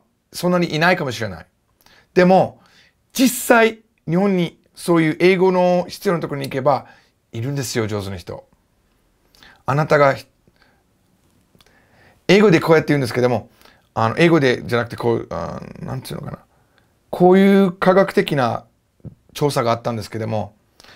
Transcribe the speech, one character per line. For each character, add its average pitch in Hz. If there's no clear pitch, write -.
そ -
ん 180
な 180
に 170
い 151
な 175
い 180
か 165
も 135
し 113
れ 110
な 80
い。 -
で 180
も、 180
実 -
際、 220
日 160
本 190
に 170
そ 175
う 165
い 156
う -
英 185
語 185
の 180
必 -
要 185
な 160
と 156
こ 143
ろ 143
に 139
行 -
け 135
ば、 127
い 113
る 131
ん 143
で 139
す 120
よ、 113
上 101
手 95
な 98
人。 -
あ 135
な 147
た 156
が、 139
英 190
語 208
で 165
こ 160
う 160
や 156
っ 151
て -
言 156
う 143
ん -
で 127
す 110
け 120
ど 123
も、 120
あ 113
の、 113
英 170
語 160
で 127
じ 98
ゃ 120
な 117
く -
て、 -
こ 117
う、 113
あ、 85
な -
ん 131
て -
い -
う -
の -
か -
な。 -
こ 180
う 190
い 196
う 180
科 185
学 190
的 185
な 117
調 147
査 135
が 117
あ 117
っ 117
た 120
ん 117
で 107
す -
け 110
ど 110
も、 104